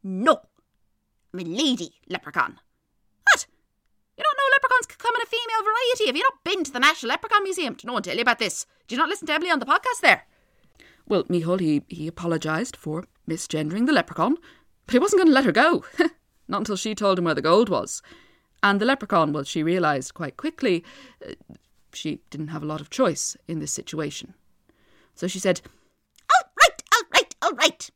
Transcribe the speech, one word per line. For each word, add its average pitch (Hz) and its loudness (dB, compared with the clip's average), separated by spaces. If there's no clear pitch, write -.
No. 202 0
I'm 180 -10
a 175 -8
lady 196 -2
leprechaun. - -4
What? - 2
You - -10
don't 587 2
know 554 2
leprechauns 508 2
can - -20
come 466 -2
in 480 -2
a 453 -6
female 453 -4
variety? 466 0
Have 254 0
you 359 -2
not - -2
been 359 -2
to - -10
the 240 -4
National 277 2
Leprechaun 415 0
Museum? 359 -6
Did - -18
no 247 -8
one - -2
tell - -6
you 233 -2
about 240 0
this? - -4
Did 247 -8
you - -2
not 311 0
listen 359 -6
to 311 -2
Emily 330 -2
on 302 2
the - -8
podcast 403 0
there? 240 4
Well, 202 0
Mihal, 175 -2
he, 151 0
he 160 -10
apologised 165 -6
for 156 -10
misgendering 160 -4
the 311 2
leprechaun, 220 0
but - -4
he 247 6
wasn't 381 4
gonna 320 8
let 262 4
her 185 2
go. 302 4
<laughs> - -20
Not 196 -4
until 214 -4
she 214 -6
told 196 0
him 175 -2
where 160 0
the 135 -2
gold 196 4
was. - -4
And 202 2
the 220 0
leprechaun, 196 2
well, 147 -4
she 156 -4
realised 156 0
quite 156 -12
quickly, 226 -2
uh, - -14
she - -8
didn't 151 -10
have 156 -8
a 147 -8
lot 156 -6
of 147 -16
choice - 0
in 165 -6
this 151 -6
situation. - -8
So - -8
she 190 -6
said, 185 -2
"All 719 4
right, - 6
all 466 2
right, - 2
all 349 2
right. 302 -2